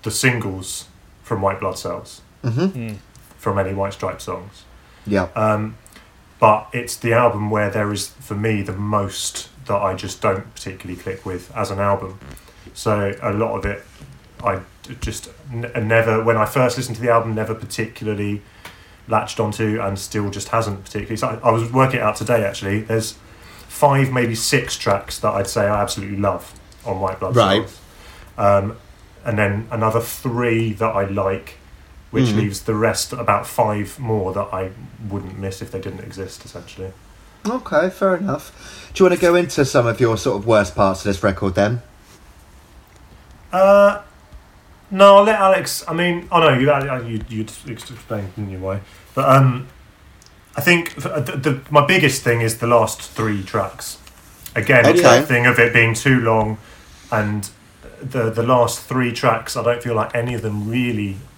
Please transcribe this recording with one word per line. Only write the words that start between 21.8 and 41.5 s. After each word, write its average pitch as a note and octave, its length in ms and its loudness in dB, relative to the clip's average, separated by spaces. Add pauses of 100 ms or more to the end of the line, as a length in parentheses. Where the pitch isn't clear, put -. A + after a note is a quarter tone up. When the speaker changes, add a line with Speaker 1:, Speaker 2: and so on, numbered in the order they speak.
Speaker 1:
it - 20 -2
out G#2+ 140 0
today, A2 280 0
actually. G2 360 -4
There's A2 320 -4 (560)
five, C#3 440 2
maybe A#2 220 0
six - 420 -2
tracks - 420 -2
that G#2+ 160 0
I'd G2 120 -2
say - 200 -2
I G#2 140 0
absolutely G2+ 380 -4
love F#2+ 400 -4 (260)
on F#2+ 160 -6
White F#2+ 200 -6
Blood A#2+ 160 -2
Speaker 2:
Right. G#2 320 4
Speaker 1:
Cells. - 120 -20 (580)
Um, G2+ 380 2 (480)
and G#2+ 140 -2
then G#2 320 -2
another A2 300 0
three A#2 720 -2
that G2+ 200 -2
I G2 100 0
like, F#2+ 520 -4 (540)
which C3 200 2
Speaker 2:
Mm. G#2 80 2
Speaker 1:
leaves G#2 240 -2
the A2 120 -2
rest, G#2+ 380 -2
about G#2 340 -2
five G#2 540 -2
more G#2 320 -2
that G2 200 -4
I F#2+ 180 -6 (380)
wouldn't F#2+ 300 -8
miss G2 240 -8
if - 80 -14
they F#2+ 100 -8
didn't F#2 200 -10
exist, F#2 440 -14
essentially. F#2+ 480 -14 (560)
Speaker 2:
Okay, F#3 420 0
fair F#3 260 2
enough. - 760 -8
Do F#3+ 120 4
you F3+ 40 8
wanna F3 120 2
go F3 160 4
into E3+ 280 2
some B2+ 220 2
of A2+ 140 -2
your A2+ 160 4
sort G#2 200 -2
of G#2 100 -6
worst G#2 280 4
parts F#2+ 260 2
of - 40 -14
this G2 180 -2
record, F#2+ 320 0